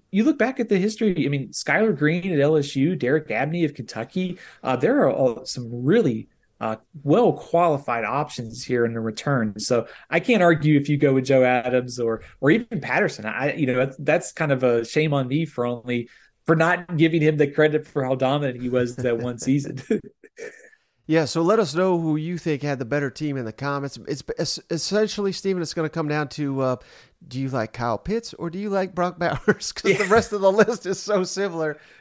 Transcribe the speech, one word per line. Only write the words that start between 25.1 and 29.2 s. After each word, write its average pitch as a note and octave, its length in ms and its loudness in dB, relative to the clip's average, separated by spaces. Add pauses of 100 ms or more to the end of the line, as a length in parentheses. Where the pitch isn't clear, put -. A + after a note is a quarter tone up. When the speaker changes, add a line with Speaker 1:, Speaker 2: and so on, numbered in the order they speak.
Speaker 2:
Stephen, F#3+ 280 -4
it's D#3+ 140 -6
gonna D#3 160 -2
come D#3+ 180 -4
down D3 200 -2
to: C#3 340 -4
uh, C3 140 0 (520)
do B2 120 -8
you C3+ 100 -4
like A#2+ 240 -4
Kyle A#2+ 240 -2
Pitts A3+ 380 -6
or E3+ 160 -8
do F3+ 80 -10
you G#3 100 -6
like F#3+ 240 -2
Brock F3+ 240 -2
Bowers? D#3+ 540 -2